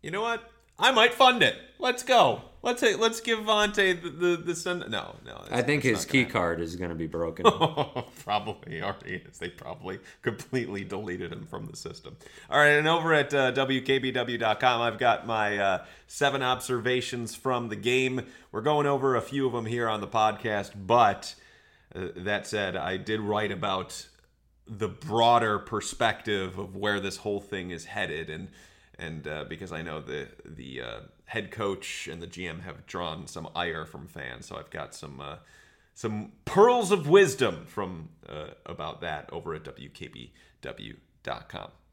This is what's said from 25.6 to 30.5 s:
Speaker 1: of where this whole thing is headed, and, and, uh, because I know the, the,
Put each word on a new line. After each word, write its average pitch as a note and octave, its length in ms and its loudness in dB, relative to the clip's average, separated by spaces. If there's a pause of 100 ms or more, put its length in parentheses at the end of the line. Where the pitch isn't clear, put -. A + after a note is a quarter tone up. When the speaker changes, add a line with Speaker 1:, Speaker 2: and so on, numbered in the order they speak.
Speaker 1:
of F#2+ 160 -10
where G2+ 240 0
this F#2+ 200 -4
whole G2+ 220 -4
thing F2+ 320 -8
is D#2+ 120 -10
headed, D#2+ 460 -6
and, E2 180 -10 (500)
and, D#2+ 300 -10
uh, D2+ 220 -6
because E2 200 -10
I D#2+ 120 -8
know D#2 180 -8
the, C2+ 280 -8 (180)
the, C2 340 -12